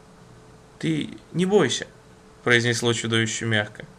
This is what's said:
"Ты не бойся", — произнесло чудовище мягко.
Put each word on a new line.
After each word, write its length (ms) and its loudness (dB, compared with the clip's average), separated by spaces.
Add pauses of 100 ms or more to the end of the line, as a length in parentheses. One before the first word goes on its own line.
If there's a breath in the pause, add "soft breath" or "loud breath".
(800)
"Ты 320 -4 (220)
не 120 -2
бойся", — 440 2 (560)
произнесло 480 2
чудовище 540 -2
мягко. 380 -2 (140)